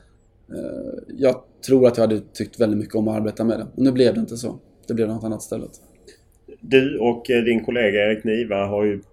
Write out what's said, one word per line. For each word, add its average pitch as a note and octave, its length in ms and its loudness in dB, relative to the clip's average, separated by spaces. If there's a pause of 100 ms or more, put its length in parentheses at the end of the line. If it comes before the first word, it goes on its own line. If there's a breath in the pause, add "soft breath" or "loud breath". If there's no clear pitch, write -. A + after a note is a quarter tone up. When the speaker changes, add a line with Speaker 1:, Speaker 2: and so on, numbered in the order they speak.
(540 soft breath)
Speaker 1:
eh, - 540 -10
jag B2+ 340 0 (240)
tror C3 200 6
att A#2 100 4
jag A2+ 100 2
hade G#2+ 140 0
tyckt - 400 -8
väldigt G#2+ 180 2
mycket G#2 160 -6
om A2 140 0
att A2 80 -2
arbeta G#2+ 280 -4
med A2 140 0
det, A2 160 -10
men B2+ 100 0
nu C3+ 80 4
blev B2 220 4
det A2+ 60 -2
inte A2+ 160 -6
så. A#2 220 -8 (300)
Det B2 60 -4
blev A2 140 0
något A2 160 -6
annat A2 180 -6
istället. - 280 -10 (880 loud breath)
Speaker 2:
Du C3 380 2
och, A#2 320 0
eh, A#2 140 2
din A2+ 200 2
kollega G#2 460 2
Erik G#2+ 140 -2
Niva G#2+ 420 -2
har G#2 180 -2
ju G2+ 180 -2 (100)